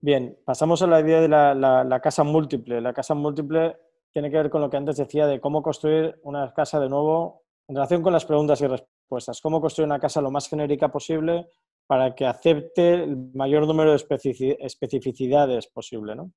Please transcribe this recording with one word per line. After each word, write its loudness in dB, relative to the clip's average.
Bien, 0
pasamos 0
a 2
la 6
idea 4
de 4
la, 6
la, 4
la -2
casa 0
múltiple. -2
La -4
casa -4
múltiple -2
tiene -4
que -2
ver 0
con 0
lo -2
que -4
antes -4
decía 0
de 0
cómo -2
construir -2
una -6
casa -2
de 0
nuevo -2
en -8
relación 0
con 2
las 2
preguntas 2
y 0
respuestas. -8
¿Cómo -2
construir -2
una -2
casa -2
lo -2
más -6
genérica -2
posible -4
para 2
que -2
acepte 2
el -4
mayor 2
número 4
de 6
especifi-, -2
especificidades -2
posible, -12
¿no? -16